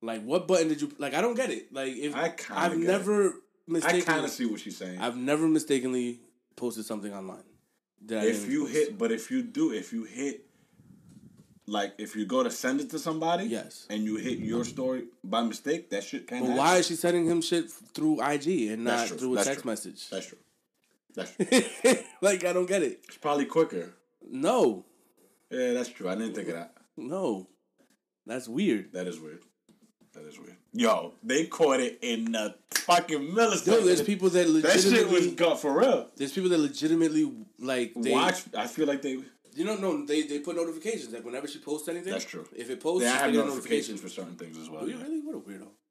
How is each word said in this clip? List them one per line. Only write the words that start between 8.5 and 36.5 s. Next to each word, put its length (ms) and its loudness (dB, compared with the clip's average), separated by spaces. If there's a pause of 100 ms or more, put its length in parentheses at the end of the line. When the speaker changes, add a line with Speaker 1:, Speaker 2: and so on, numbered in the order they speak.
Speaker 2:
you 120 0
Speaker 1:
post. 100 -6
Speaker 2:
hit, 240 0
but 140 2
if 180 -4
you 120 0
do, 300 0
if 220 -6
you 100 -4
hit, 400 -8 (1200)
like, 300 -2
if 180 -10
you 100 -2
go 160 2
to 80 0
send 300 -2
it 100 -8
to 80 -6
somebody, 480 -2
Speaker 1:
Yes. 420 -8
Speaker 2:
and 140 -2
you 140 -2
hit 240 -4
your 240 -2
story 400 -4 (180)
by 200 0
mistake, 480 -4
that 120 -4
shit 240 -10
can 140 -8
Speaker 1:
But 60 -2
Speaker 2:
happen. 120 2
Speaker 1:
why 200 6
is 100 2
she 80 -4
sending 280 2
him 160 2
shit 260 0
f-, 160 -18 (120)
through 260 2
I 180 0
G 300 0
and 160 -4
Speaker 2:
That's 180 2
Speaker 1:
not 80 -2
Speaker 2:
true. 80 -10
Speaker 1:
through 160 -2
a 20 0
Speaker 2:
That's 100 2
Speaker 1:
text 160 -4
Speaker 2:
true. 80 -4
Speaker 1:
message? 400 -8
Speaker 2:
That's 160 -8
true. 120 -20 (760)
That's 220 -10
true. 580 4 (160)
Speaker 1:
<laughs> 100 -16
Like, 240 2
I 80 0
don't 140 0
get 160 0
it. 240 -4
Speaker 2:
It's 100 -20
probably 280 0
quicker. 500 0 (340)
Speaker 1:
No. 560 2 (680)
Speaker 2:
Yeah, 240 0
that's 140 -2
true. 200 -10
I 80 -2
didn't 180 -4
think 140 -6
of 60 -4
that. 200 -12 (220)
Speaker 1:
No. 500 -4 (800)
That's 220 -8
weird. 440 0
Speaker 2:
That 140 -6
is 140 -8
weird. 220 -18 (720)
That 120 -18
is 120 -20
weird. 180 -20 (180)
Yo, 480 2
they 240 2
caught 340 4
it 220 -2
in 300 -2
the 220 -2 (180)
fucking 460 4 (140)
millisecond. 360 4
Speaker 1:
Yo, 160 8
there's 180 6
people 280 2
that 160 6
Speaker 2:
That 160 4
shit 20 -2 (100)
was 180 6
Speaker 1:
legitimately 380 6
Speaker 2:
got 300 2
for 180 2
real. 380 4
Speaker 1:
There's 160 -4
people 180 2